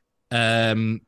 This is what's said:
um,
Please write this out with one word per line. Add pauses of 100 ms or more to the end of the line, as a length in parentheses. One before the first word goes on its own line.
(320)
um,